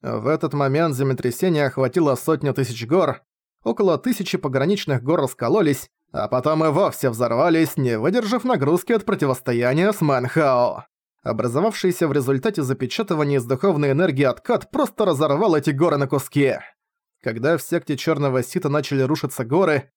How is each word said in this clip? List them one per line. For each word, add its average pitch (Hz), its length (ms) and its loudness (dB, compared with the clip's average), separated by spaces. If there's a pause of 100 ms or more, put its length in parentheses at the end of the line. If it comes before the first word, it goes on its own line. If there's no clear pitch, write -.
В 113 260 -6
этот 156 260 -2
момент 143 420 0
землетрясение 143 680 0
охватило 131 500 0
сотню 143 380 -2
тысяч 120 340 -4
гор, 156 340 0 (420)
около 196 340 2
тысячи 196 400 -2
пограничных 143 680 -2
гор 156 180 0
раскололись, 143 680 0 (240)
а 104 160 -4
потом 156 340 0
и 160 60 4
вовсе 151 400 0
взорвались, 131 640 2
не 123 220 0
выдержав 208 480 0
нагрузки 180 480 0
от 214 100 0
противостояния 135 880 0
с 208 80 -4
Манхао. 131 840 2 (380)
Образовавшийся 156 840 0
в 135 60 -2
результате 139 500 0
запечатывания 143 760 -2
из 117 60 -6
духовной 143 460 0
энергии 143 320 2
откат 135 480 -2
просто 262 320 0
разорвал 156 520 2
эти 147 160 0
горы 147 260 2
на 139 100 0
куски. 135 520 0 (600)
Когда 123 360 -2
в - 40 -4
секте 165 360 -4
Чёрного 139 440 0
Сита - 280 -4
начали 139 320 0
рушиться 131 420 -2
горы 151 540 0